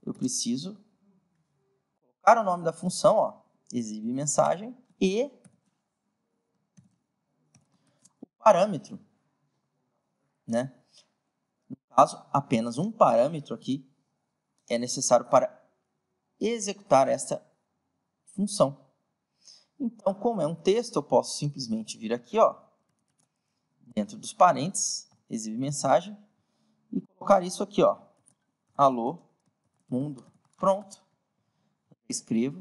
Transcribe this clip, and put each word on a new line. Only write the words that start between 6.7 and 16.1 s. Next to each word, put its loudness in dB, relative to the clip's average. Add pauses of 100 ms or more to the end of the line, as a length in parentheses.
o -20 (120)
parâmetro, 2 (1500)
né? -4 (920)
No -12 (180)
caso, 4
apenas 0
um -2
parâmetro 2
aqui -8 (800)
é -4
necessário 0
para 2 (800)